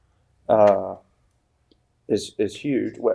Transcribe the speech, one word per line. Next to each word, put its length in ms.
uh, 480
is, 300
is 180
huge. 420
We, 160